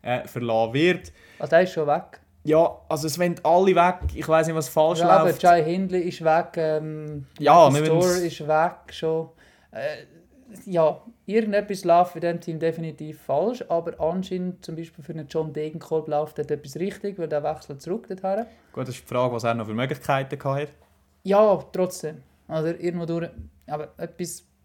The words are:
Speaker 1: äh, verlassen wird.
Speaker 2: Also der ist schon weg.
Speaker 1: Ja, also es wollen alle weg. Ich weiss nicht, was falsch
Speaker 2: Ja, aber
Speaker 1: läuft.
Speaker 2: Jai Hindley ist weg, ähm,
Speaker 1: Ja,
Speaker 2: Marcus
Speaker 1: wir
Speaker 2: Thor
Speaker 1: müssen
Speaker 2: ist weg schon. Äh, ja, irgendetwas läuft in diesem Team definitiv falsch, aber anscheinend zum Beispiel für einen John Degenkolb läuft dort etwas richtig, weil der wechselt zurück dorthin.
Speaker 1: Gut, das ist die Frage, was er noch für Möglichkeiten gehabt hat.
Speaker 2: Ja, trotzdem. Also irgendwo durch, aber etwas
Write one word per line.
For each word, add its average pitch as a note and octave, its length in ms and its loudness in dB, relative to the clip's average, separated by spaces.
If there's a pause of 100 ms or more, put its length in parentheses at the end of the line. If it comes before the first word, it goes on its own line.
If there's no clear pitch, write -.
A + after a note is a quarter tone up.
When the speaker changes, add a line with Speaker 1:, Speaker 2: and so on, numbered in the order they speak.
Speaker 1:
äh, B2 260 -4
verlassen A2+ 460 -2
wird. F3 380 0 (260)
Speaker 2:
Also C#3+ 120 -8
der E3+ 120 6
ist F3+ 100 -2
schon D#3 140 -4
weg. D#3 340 -4 (240)
Speaker 1:
Ja, D#3 320 4 (120)
also D#3 180 -4
es D3+ 120 -4
wollen F3 260 0
alle F3+ 300 4
weg. F3+ 260 4 (140)
Ich D#3 140 -8
weiss D#3+ 200 4
nicht, D#3+ 80 -4
was D#3 120 -4
falsch D#3+ 300 2
Speaker 2:
Ja, E3+ 100 2
aber E3 200 6
Speaker 1:
läuft. D3+ 140 -2
Speaker 2:
Jai F3 220 6
Hindley F3+ 380 -2
ist F3 200 -6
weg, D#3+ 340 2
ähm, D#3 680 -4 (140)
Speaker 1:
Ja, D3 160 8 (160)
Speaker 2:
Marcus C#3+ 100 4
Speaker 1:
wir D#3 60 2
Speaker 2:
Thor D#3+ 120 4
Speaker 1:
müssen F3+ 280 2
Speaker 2:
ist D3+ 220 -8
weg D#3+ 240 2 (180)
schon. D#3+ 380 -4 (420)
Äh, A2 100 -14 (840)
ja, D#3+ 340 2 (240)
irgendetwas G#3 600 -2
läuft F3 320 4
in D#3+ 40 -10
diesem E3+ 200 -2
Team D#3+ 180 -8
definitiv D#3 640 -6
falsch, F#3 480 -2
aber E3+ 300 -4
anscheinend F3+ 640 -4
zum E3 140 -12
Beispiel E3 260 -14
für D#3+ 100 -14
einen D#3 160 -10
John D#3 240 -4
Degenkolb D#3 560 -6
läuft D3+ 300 -2
dort D3 120 -6
etwas D3 260 -6
richtig, G3 420 -6
weil E3 100 -6
der D3 140 -2
wechselt D3+ 380 -8
zurück G#3+ 280 -8
dorthin. F#3+ 360 -4 (280)
Speaker 1:
Gut, C3 160 -8
das B2+ 80 -10
ist - 120 -20
die B2+ 60 -8
Frage, B2 180 0
was A#2 120 -6
er A#2 100 2
noch A2+ 120 -4
für G#2+ 60 -8
Möglichkeiten C3+ 680 -2
gehabt C#3 240 -4
hat. D3+ 60 -8 (540)
Speaker 2:
Ja, G3+ 340 4 (160)
trotzdem. E3+ 500 -6 (260)
Also D#3+ 200 -2
irgendwo E3+ 380 -4
durch, E3 240 -4 (380)
aber D3+ 280 -10
etwas - 480 -10 (200)